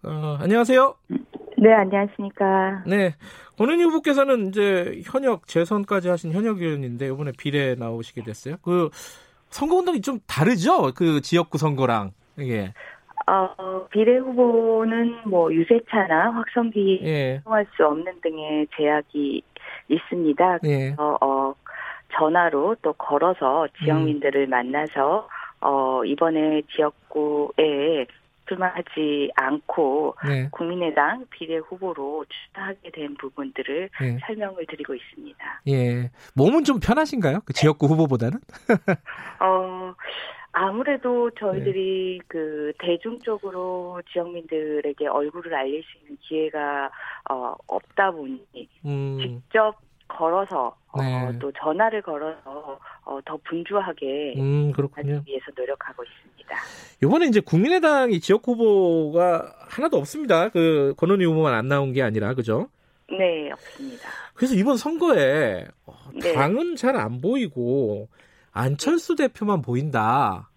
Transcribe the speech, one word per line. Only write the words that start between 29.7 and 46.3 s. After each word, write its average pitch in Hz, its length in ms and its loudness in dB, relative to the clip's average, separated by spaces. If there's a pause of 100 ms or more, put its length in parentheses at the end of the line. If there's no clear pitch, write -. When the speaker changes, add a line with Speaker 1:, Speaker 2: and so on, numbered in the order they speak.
Speaker 1:
네. 135 280 -2
Speaker 2:
국민의당 170 800 -2
비례 165 260 -8
후보로 156 720 -8
출마하게 196 640 -14
된 147 240 -10
부분들을 139 760 -8 (100)
Speaker 1:
네. 123 240 -2
Speaker 2:
설명을 196 420 -8
드리고 147 280 -10
있습니다. - 720 -14
Speaker 1:
예. 123 440 0 (260)
몸은 214 260 6
좀 269 160 2
편하신가요? 220 640 0
그 - 80 -10
지역구 147 360 4
Speaker 2:
네. 156 60 6
Speaker 1:
후보보다는? 139 440 2
<laughs> - 1000 -2
Speaker 2:
어, 185 540 0 (580)
아무래도 240 800 0
저희들이 190 880 -4
Speaker 1:
네. - 80 -20
Speaker 2:
그 151 500 -6
대중적으로 180 1200 -6 (120)
지역민들에게 156 960 -4
얼굴을 151 480 -4
알릴 139 280 -4
수 - 160 -20
있는 147 240 -20
기회가, 147 680 -4 (380)